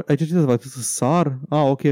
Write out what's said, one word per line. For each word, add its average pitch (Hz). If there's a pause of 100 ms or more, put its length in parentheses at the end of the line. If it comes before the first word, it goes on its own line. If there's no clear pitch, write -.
aici 143
ce 165
trebuie 170
să 147
fac? 120
Trebuie 131
să -
sar? 143 (100)
A, 151
ok, 135 (120)